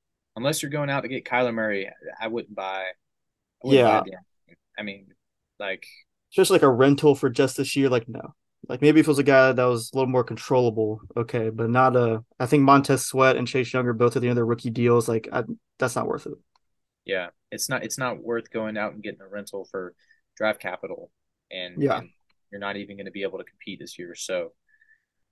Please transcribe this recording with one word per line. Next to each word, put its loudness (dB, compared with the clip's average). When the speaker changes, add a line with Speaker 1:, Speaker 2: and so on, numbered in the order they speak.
Speaker 1:
Unless -2
you're -8
going -4
out -2
to -10
get -8
Kyler 0
Murray, -4
I -8
wouldn't -8
buy, -8
I -16
wouldn't 6
Speaker 2:
Yeah. 4
Speaker 1:
buy -10
the, -20
I -10
mean, -12
like, -8
Speaker 2:
Just, 4
like, 4
a 6
rental 4
for -2
just 0
this -4
year, 2
like, 0
no. -14
Like, -8
maybe 8
if 6
it 4
was 4
a 2
guy 8
that 2
was 0
a -4
little 0
more 2
controllable, 0
okay, -2
but -2
not 4
a, 2
I -2
think 4
Montez 6
Sweat 4
and -4
Chase -2
Young -2
are -2
both 2
at 0
the 0
end 2
of 0
their 0
rookie -2
deals. 2
Like, -2
I, -2
that's -2
not -2
worth -6
it. -10
Speaker 1:
Yeah, -4
it's -8
not, -4
it's -10
not -6
worth -6
going -6
out -6
and -18
getting -12
a -20
rental -12
for -12
draft -2
capital, -12
and, -12
Speaker 2:
Yeah. -2
Speaker 1:
and -14
you're -14
not -8
even -12
gonna -14
be -10
able -6
to -12
compete -16
this -18
year. -14
So, -8